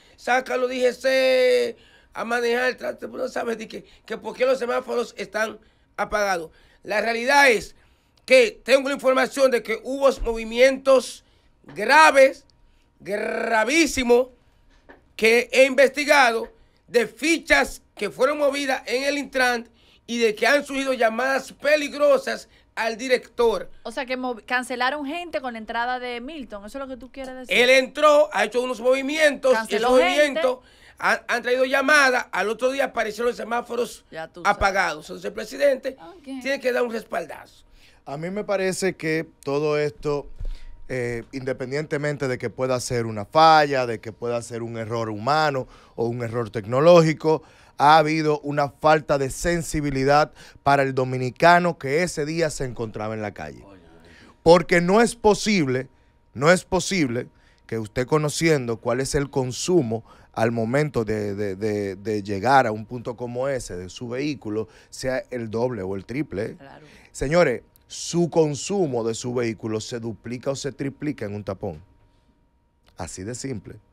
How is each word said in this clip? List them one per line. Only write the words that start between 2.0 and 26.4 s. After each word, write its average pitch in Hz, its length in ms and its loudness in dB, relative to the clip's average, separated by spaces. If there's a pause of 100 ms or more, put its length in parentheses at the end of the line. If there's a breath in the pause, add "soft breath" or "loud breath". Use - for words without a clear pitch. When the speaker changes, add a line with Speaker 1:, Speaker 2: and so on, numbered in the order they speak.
Speaker 1:
a 190 120 -8
manejar, 240 500 -2
trate, 240 340 -10
pero 254 160 -8
no 254 40 -6
sabes 240 300 -6
de 220 80 -12
qué, 208 180 -16 (200 soft breath)
que 214 140 -10
por 185 180 -12
qué 247 80 2
los 262 140 2
semáforos 240 580 -4
están 214 420 -6 (380)
apagados. 196 540 -2 (320 soft breath)
La 202 180 -2
realidad 247 500 4
es 202 240 0 (520)
que 254 360 6
tengo 269 260 2
la 285 60 -2
información 262 560 2
de 233 120 -2
que 214 220 -6
hubo 269 260 2 (100)
movimientos 240 1040 2 (400)
graves, 269 800 4 (560)
gravísimos, 226 1300 2 (880)
que 226 360 2
he 254 120 8
investigado, 262 880 4 (360)
de 233 180 2
fichas 285 760 0 (140)
que 202 160 -6
fueron 269 280 -2
movidas 285 480 -2
en 247 180 -4
el 285 120 -2
Intran 247 520 -2 (380 soft breath)
y 233 120 -6
de 220 160 2
que 226 120 -2
han 277 180 2
surgido 269 280 -4
llamadas 240 600 -2
peligrosas 277 960 0 (260 soft breath)
al 226 220 -4
director. 233 760 -2 (120)
Speaker 2:
O 226 100 -12
sea, 285 120 -6
que 254 140 -6
movi-, 247 260 -8
cancelaron 254 600 -4
gente 320 340 -8
con 254 140 -8
la 226 40 -10
entrada 233 400 -4
de 247 220 -8
Milton, 240 460 -14